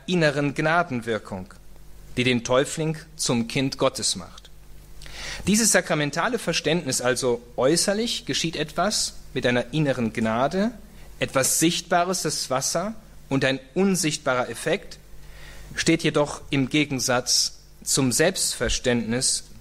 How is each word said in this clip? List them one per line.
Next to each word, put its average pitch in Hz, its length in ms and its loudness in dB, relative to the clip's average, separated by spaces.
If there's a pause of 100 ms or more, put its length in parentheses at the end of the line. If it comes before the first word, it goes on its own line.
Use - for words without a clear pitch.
inneren 147 480 2
Gnadenwirkung, 117 960 -2 (640)
die 123 80 4
den 120 200 4
Täufling 151 520 0 (200)
zum 117 320 0
Kind 135 300 -2
Gottes 131 380 0
macht. - 340 -16 (960)
Dieses 208 260 4
sakramentale 175 640 2
Verständnis, 151 640 0
also 123 420 2 (140)
äußerlich 185 680 2
geschieht 156 300 -2
etwas 170 580 -2 (180)
mit 127 140 0
einer 123 260 2
inneren 131 400 2
Gnade, 135 600 2 (480)
etwas 131 380 2
Sichtbares, 175 640 2
das - 280 -2
Wasser, 175 440 0 (340)
und 135 160 2
ein 135 160 2 (140)
unsichtbarer 156 760 2
Effekt, - 500 -4 (760)
steht 165 280 2
jedoch 151 380 0 (100)
im 135 180 2
Gegensatz 131 880 0 (320)
zum 135 260 2
Selbstverständnis 120 1300 0 (160)